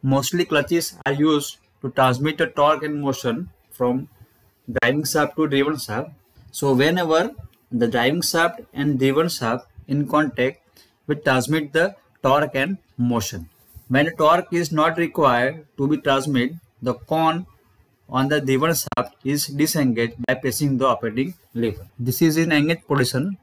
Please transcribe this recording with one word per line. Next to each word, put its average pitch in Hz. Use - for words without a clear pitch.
Mostly 135
clutches 160
are 143
used 147
to 135
transmit 135
the 165
torque 147
and 147
motion 139
from 127
driving 127
shaft 147
to 156
driven 139
shaft. 127
So 139
whenever 160
the 120
driving 127
shaft 170
and 139
driven 139
shaft 123
in 147
contact, 135
we 147
transmit 143
the 185
torque 143
and 160
motion. 117
When 147
torque 165
is 170
not 160
required 147
to 139
be 151
transmit, 135
the 123
con 160
on 131
the 143
driven 135
shaft -
is 143
disengaged 139
by 131
pressing 131
the 131
operating 123
lever. 117
This 120
is 160
in 165
engaged 156
position 139